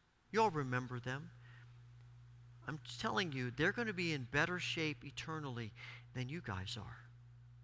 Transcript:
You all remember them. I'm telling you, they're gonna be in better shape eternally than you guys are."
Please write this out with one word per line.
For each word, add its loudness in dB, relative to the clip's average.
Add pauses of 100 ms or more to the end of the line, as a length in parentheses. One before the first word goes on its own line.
(320)
You 8
all 8
remember 2
them. -2 (1400)
I'm -6 (180)
telling 2
you, 0
they're 6
gonna 2
be 2
in 0
better 4
shape 0
eternally -4 (420)
than 0
you -4
guys -2
are." -8 (640)